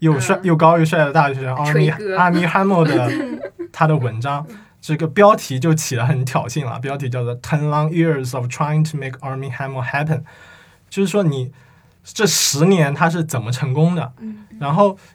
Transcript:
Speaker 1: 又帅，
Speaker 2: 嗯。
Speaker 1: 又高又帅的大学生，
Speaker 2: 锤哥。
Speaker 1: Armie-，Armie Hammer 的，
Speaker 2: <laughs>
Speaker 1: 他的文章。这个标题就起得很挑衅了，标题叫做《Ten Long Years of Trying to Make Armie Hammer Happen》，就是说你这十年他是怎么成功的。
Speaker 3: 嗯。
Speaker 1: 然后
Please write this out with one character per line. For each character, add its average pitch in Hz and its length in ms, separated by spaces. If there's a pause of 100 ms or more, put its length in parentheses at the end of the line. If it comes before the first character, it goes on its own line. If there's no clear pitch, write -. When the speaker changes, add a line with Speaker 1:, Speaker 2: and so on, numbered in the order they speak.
Speaker 1:
又 156 180
帅， 185 180
Speaker 2:
嗯。 - 80
Speaker 1:
又 165 120
高 160 220
又 160 60
帅 160 200
的 143 80
大 143 200
学 131 100
生， 135 240
Speaker 2:
锤 151 240
哥。 - 260
Speaker 1:
Armie-，Armie 175 320
Hammer 190 360
的， 196 580
Speaker 2:
<laughs> - 300
Speaker 1:
他 160 140
的 156 100
文 113 240
章。 143 260 (340)
这 156 160
个 165 100
标 202 300
题 131 240
就 160 140
起 156 200
得 117 120
很 127 180
挑 131 220
衅 139 180
了， 113 140
标 135 180
题 139 100
叫 123 160
做 120 200
《Ten 151 260
Long 151 220
Years 151 440
of 123 120
Trying 156 440
to 151 60
Make 135 220
Armie 131 340
Hammer 131 340
Happen》， 143 340 (680)
就 196 160
是 190 40
说 208 140
你 135 300 (500)
这 - 240
十 - 380
年 165 300
他 165 160
是 170 120
怎 135 200
么 117 100
成 131 220
功 165 200
的。 147 260
Speaker 3:
嗯。 220 260 (120)
Speaker 1:
然 143 160
后 196 240 (160)